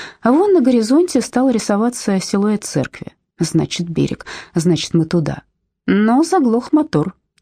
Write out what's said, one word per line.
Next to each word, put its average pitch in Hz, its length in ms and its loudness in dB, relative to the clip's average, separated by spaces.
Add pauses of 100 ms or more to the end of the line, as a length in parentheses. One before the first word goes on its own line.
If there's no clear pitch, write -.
(220)
А 233 100 2
вон 381 220 4
на 330 80 4
горизонте 247 600 2
стал 262 280 0
рисоваться 214 720 -2
силуэт 208 440 -2
церкви. - 500 -6 (240)
Значит, 165 520 -2
берег, 147 360 -4 (280)
значит, 165 400 0
мы 165 100 2
туда. 151 400 -2 (420)
Но 220 380 2
заглох 254 480 0
мотор. 185 440 0 (260)